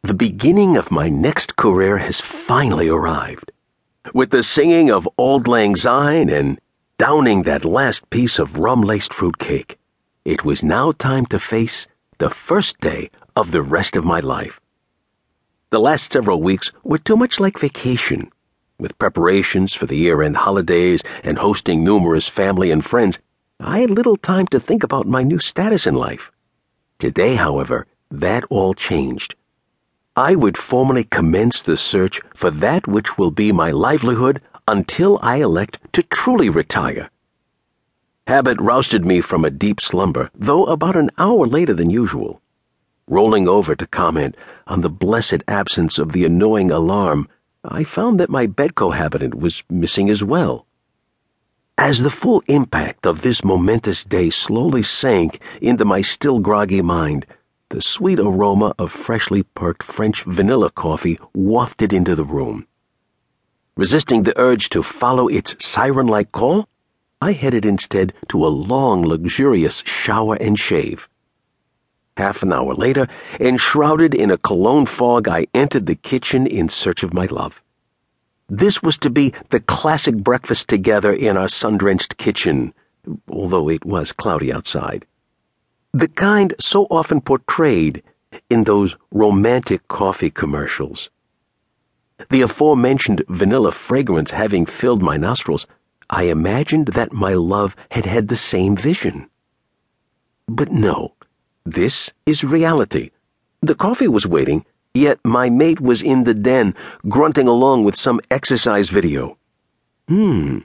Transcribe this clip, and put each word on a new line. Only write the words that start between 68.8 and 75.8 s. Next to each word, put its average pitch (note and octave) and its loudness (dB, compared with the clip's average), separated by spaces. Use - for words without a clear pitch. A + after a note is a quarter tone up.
luxurious E2 0
shower A2 -2
and G#2+ 0
shave. - -4
Half G2+ -4
an F#2+ 0
hour C3 -2
later, C3 0
enshrouded D3 2
in G2+ 2
a F2+ 2
cologne A2+ 2
fog, A#2+ 0
I E2 -2
entered B2+ 0